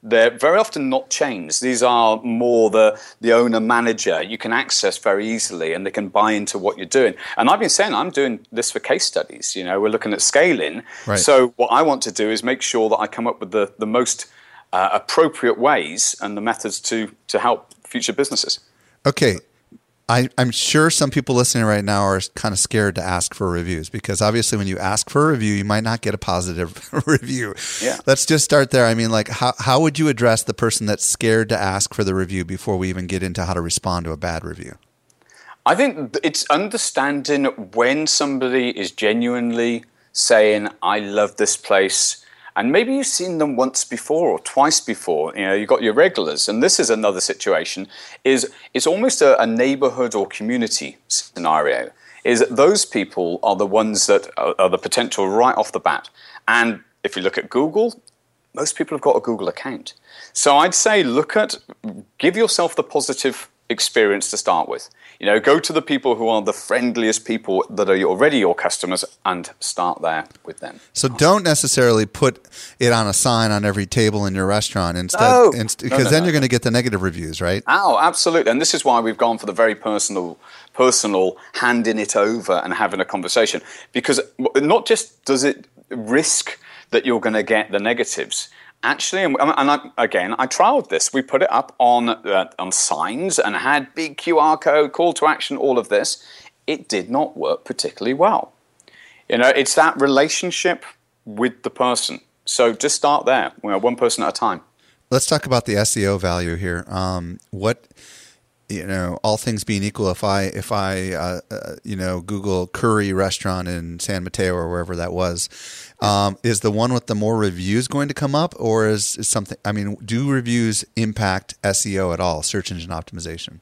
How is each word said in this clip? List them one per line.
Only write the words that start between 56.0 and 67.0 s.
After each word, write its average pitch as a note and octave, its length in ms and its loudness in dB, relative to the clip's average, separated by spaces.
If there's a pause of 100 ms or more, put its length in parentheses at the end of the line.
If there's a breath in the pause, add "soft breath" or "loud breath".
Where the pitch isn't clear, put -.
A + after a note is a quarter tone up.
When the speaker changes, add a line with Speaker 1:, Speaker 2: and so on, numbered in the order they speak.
Speaker 1:
And A#2 320 2 (240)
if G2+ 120 -4
you F#2 60 -6
look F#2 160 0
at - 100 -8
Google, D#3+ 520 0 (540)
most - 220 -4
people D#3 200 -4
have C3 60 -6
got - 140 4
a - 40 2
Google G2+ 280 -4
account. - 460 -10 (380 loud breath)
So C#3+ 240 4
I'd F3 180 4
say G#3+ 300 4
look C3 320 0
at, G#3+ 180 0 (640)
give F3+ 180 2
yourself G#3 380 0
the D3+ 80 -2
positive - 640 -4 (200)
experience G2+ 640 2
to G#2 40 -4
start - 320 0
with. - 220 -10 (300 soft breath)
You G2 60 -2
know, G#2 120 4
go C#3+ 220 4
to - 140 -6
the D#3 80 2
people C3 320 0
who A2+ 140 -2
are A2 120 2
the G2+ 140 -2
friendliest A2+ 720 -2